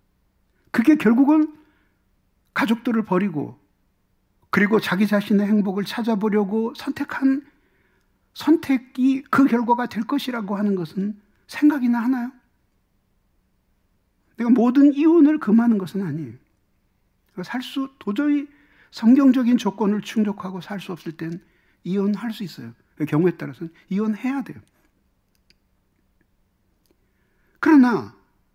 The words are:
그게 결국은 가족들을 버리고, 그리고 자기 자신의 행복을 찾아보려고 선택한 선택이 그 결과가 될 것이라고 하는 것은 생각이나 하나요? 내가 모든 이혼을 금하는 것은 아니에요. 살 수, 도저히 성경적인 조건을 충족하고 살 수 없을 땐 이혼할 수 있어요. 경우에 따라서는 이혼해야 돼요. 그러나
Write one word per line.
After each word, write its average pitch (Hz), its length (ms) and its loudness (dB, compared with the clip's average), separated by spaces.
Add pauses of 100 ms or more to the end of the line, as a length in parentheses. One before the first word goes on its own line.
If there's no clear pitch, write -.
(720)
그게 294 240 4
결국은 285 600 2 (960)
가족들을 226 500 -2
버리고, 175 560 -4 (920)
그리고 202 300 2
자기 196 280 -2
자신의 202 400 0
행복을 202 380 -2
찾아보려고 214 920 -2
선택한 269 680 -4 (880)
선택이 269 960 0
그 277 160 4
결과가 240 420 0
될 - 160 -6
것이라고 226 540 -6
하는 202 180 0
것은 190 440 -6 (280)
생각이나 247 520 0
하나요? 247 320 -2 (2000)
내가 233 120 -2
모든 254 440 4
이혼을 311 460 4
금하는 226 380 2
것은 190 260 -6
아니에요. 143 300 -8 (1080)
살 254 180 -8
수, 269 280 -8 (100)
도저히 285 480 -2 (440)
성경적인 247 640 4
조건을 202 440 -2
충족하고 196 600 -4
살 196 180 -12
수 185 120 -14
없을 165 200 -12
땐 165 300 -12 (420)
이혼할 202 500 -2
수 208 100 -12
있어요. 123 300 -14 (340)
경우에 170 240 2
따라서는 151 400 -14 (180)
이혼해야 220 540 -4
돼요. - 140 -16 (3000)
그러나 247 560 4 (400)